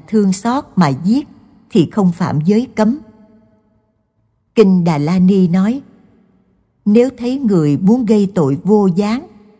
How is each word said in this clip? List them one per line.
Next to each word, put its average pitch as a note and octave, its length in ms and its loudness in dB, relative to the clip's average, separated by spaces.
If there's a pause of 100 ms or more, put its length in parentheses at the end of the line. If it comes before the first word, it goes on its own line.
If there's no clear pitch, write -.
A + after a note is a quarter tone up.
thương G#3 260 0
xót B3+ 320 -6 (100)
mà F3 120 2
giết F3+ 400 -2 (420)
thì F3+ 220 0
không F#3 200 0
phạm D#3 300 -6
giới G#3 340 0
cấm. A3+ 240 0 (1600)
Kinh F#3+ 280 4
Đà E3 140 0
La D#3+ 220 -2
Ni F#3 280 4
nói, G3 340 -2 (1040)
nếu A#3+ 320 4
thấy B3+ 220 -6
người E3 380 0
muốn A3 280 0
gây G3+ 300 0
tội C#3 280 0
vô G3+ 240 2
gián G#3 400 -4 (320)